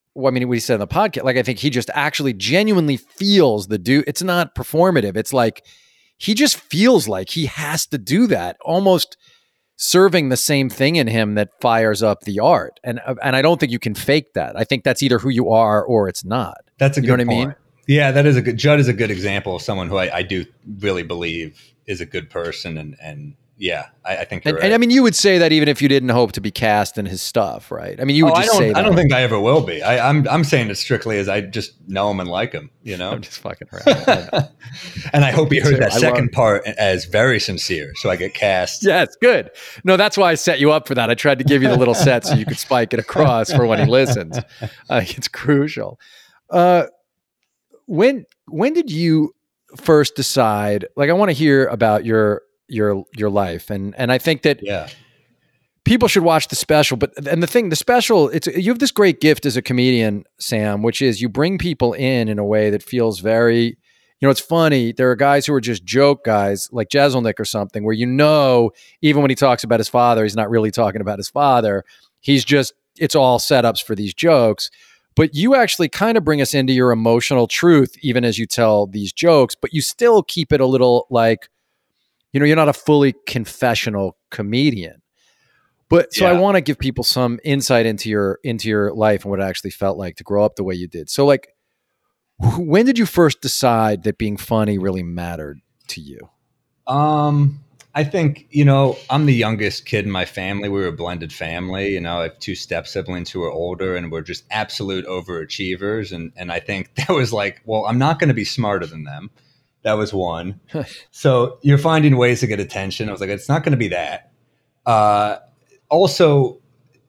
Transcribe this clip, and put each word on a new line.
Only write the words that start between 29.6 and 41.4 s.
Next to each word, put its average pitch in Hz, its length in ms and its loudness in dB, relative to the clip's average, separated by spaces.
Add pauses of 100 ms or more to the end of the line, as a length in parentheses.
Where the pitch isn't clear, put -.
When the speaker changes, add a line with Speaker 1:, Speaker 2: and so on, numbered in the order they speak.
Speaker 2:
be. 82 220 -6
I, 117 260 2
I'm, 147 200 2
I'm 160 140 0
saying 131 260 0
it 101 60 -6
strictly - 420 -2
as 98 100 -2
I 101 140 -2
just 98 320 -10 (160)
know 98 220 -2
him 95 80 -4
and 87 100 -6
like 95 240 -4
him, 73 160 -14 (140)
you 98 140 -12
know? 90 140 -8
Speaker 1:
I'm 120 100 -8
just - 180 -18
fucking - 340 -14
around. 156 340 0
I - 240 0
know. 147 220 -2
Speaker 2:
<laughs> - 60 -20 (540)
And 147 120 4
I 131 60 2
hope 151 200 0
he 139 80 2
Speaker 1:
Me 123 60 2
Speaker 2:
heard 147 80 4
Speaker 1:
too. 135 60 4
Speaker 2:
that 107 140 2
Speaker 1:
I 110 40 -2
Speaker 2:
second 123 300 2
Speaker 1:
love - 40 -4
Speaker 2:
part 110 340 2 (120)
as 92 280 0
very 110 340 2
sincere, 82 560 -6
so - 140 -4
I 92 60 0
get 92 180 -8
cast. 92 500 -2
Speaker 1:
Yes, 180 260 2 (100)
good. 220 300 2 (340)
No, 185 140 4
that's 208 200 2
why 185 140 4
I 160 40 0
set 147 240 0
you 143 120 6
up 156 160 0
for 135 80 -4
that. 117 140 0
I 117 60 0
tried 135 240 2
to 135 40 -4